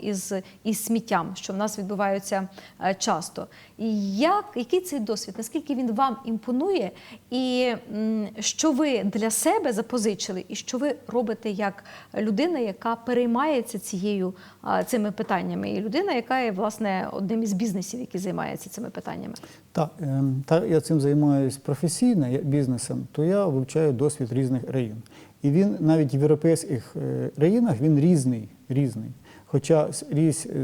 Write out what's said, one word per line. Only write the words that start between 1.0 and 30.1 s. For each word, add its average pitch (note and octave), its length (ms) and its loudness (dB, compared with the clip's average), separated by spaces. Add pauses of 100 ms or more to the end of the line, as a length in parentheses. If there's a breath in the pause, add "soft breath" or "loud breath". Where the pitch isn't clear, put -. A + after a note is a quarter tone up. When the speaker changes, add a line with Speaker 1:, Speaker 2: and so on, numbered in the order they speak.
Speaker 1:
що - 180 -10
в F#3+ 40 -4
нас G#3+ 220 -2
відбувається, G3 720 -2 (360 loud breath)
е, F#3+ 140 2
часто. - 480 -2 (320 loud breath)
І G3+ 380 -2
як, F#4 280 2 (120)
який B3 240 0
цей C#4+ 200 -6
досвід? G#3+ 380 -4
Наскільки C#4+ 360 -4
він A#3+ 180 -2
вам B3 320 2
імпонує? B3 680 -2 (400 loud breath)
І, B3+ 420 0 (220)
м, G#3+ 340 -2 (120)
що D4+ 320 0
ви B3+ 320 2
для G#3+ 260 0
себе D#4+ 420 2
запозичили? G3+ 760 -2
І - 60 -8
що - 240 -6
ви C#4 160 0 (140)
робите A3 420 -2
як G3 340 -4 (340 loud breath)
людина, A3+ 400 2
яка A3+ 380 -2
переймається A#3+ 840 0
цією, F#3+ 560 -2 (280 loud breath)
а, F#3+ 220 0
цими G#3 260 0
питаннями? F#3 600 -4
І G3+ 100 -2
людина, D4 320 -2
яка C4 280 0
є, A#3 100 0
власне, G#3 600 -2
одним A3+ 300 -2
із G#3 100 -2
бізнесів, G3 480 -4
який F#3 200 -6
займається F3 500 -6
цими - 200 -10
питаннями. F#3+ 440 -10 (380 loud breath)
Speaker 2:
Так, D#3 180 -2 (120)
ем, C3+ 440 0
та F3+ 180 2
я D#3 160 2
цим D#3 200 2
займаюсь C#3+ 560 4
професійно, E3 720 2
я C3 100 0
бізнесом, C3 760 0
то D3 120 0
я G3 220 2
вивчаю D3 460 2
досвід C3 400 0
різних B2+ 340 0
країн. A2+ 300 -2 (460 loud breath)
І C#3+ 80 4
він G3 300 4
навіть D#3 340 4
в - 20 2
європейських, D3+ 800 2
е, C3 400 -4
країнах, F#3 440 4
він D3 200 6
різний, C3 480 4 (200)
різний. A#2+ 420 0 (360 loud breath)
Хоча D3+ 420 4
с-, - 220 -8